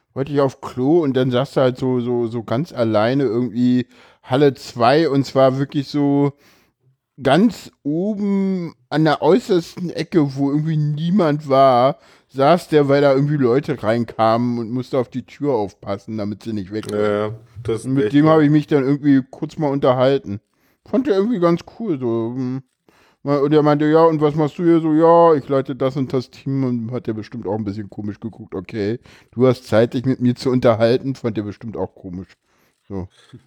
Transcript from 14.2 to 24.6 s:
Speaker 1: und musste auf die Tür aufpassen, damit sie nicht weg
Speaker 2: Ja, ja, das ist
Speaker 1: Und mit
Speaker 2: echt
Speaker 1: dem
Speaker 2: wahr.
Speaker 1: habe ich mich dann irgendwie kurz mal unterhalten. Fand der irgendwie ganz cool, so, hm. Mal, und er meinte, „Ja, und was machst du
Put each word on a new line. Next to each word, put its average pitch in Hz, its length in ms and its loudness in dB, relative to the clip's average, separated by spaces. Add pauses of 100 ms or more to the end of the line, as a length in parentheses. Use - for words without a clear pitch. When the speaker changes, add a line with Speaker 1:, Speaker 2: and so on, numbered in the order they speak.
Speaker 1:
und 113 120 -8
musste 127 280 -6
auf 120 120 -2
die 120 160 -8
Tür 143 280 -4
aufpassen, 104 640 -6
damit 101 240 -8
sie 113 100 -10
nicht 101 200 -8
weg 107 180 -8
Speaker 2:
Ja, 104 80 -4 (300)
ja, 110 60 -10 (280)
das 110 180 -4
ist - 60 -12
Speaker 1:
Und 131 80 -2
mit 139 120 2
Speaker 2:
echt 139 80 -2
Speaker 1:
dem 147 100 4
Speaker 2:
wahr. 156 100 6
Speaker 1:
habe 156 100 4
ich 147 60 4
mich 151 160 2
dann 143 180 2
irgendwie 139 360 2 (100)
kurz - 280 -12
mal 151 100 -2
unterhalten. 135 720 0 (440)
Fand 247 220 -2
der 294 100 2
irgendwie 214 220 0
ganz 170 220 2 (180)
cool, 196 220 -4
so, 117 340 -2
hm. 131 280 -6 (600)
Mal, 143 180 0
und 147 120 2
er 151 100 4
meinte, 147 240 2
„Ja, 160 180 4
und 160 160 4
was 147 140 0
machst 151 240 -2
du 180 60 -2